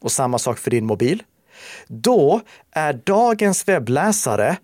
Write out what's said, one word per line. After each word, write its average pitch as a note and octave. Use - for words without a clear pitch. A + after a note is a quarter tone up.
och -
samma B2
sak A#2+
för -
din A#2
mobil, A#2
då F#3
är D3+
dagens G#3
webbläsare C#3